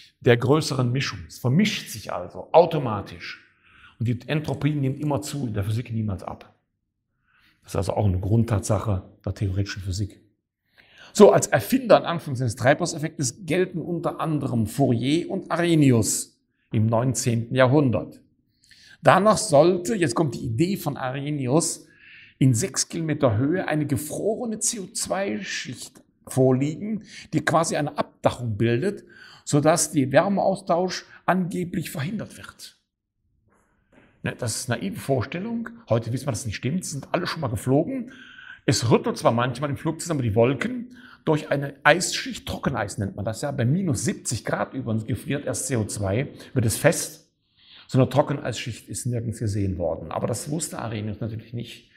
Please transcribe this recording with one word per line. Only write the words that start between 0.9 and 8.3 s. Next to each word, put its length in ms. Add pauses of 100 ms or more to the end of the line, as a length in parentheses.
Mischung. 360
Es 120
vermischt 500
sich 240
also 400
automatisch. 880 (560)
Und 80
die 200
Entropie 480
nimmt 240
immer 220
zu, 260
in 60
der 100
Physik 280
niemals 320
ab. 320 (1080)
Das 100
ist 20
also 180
auch 120
eine 140
Grundtatsache 840 (200)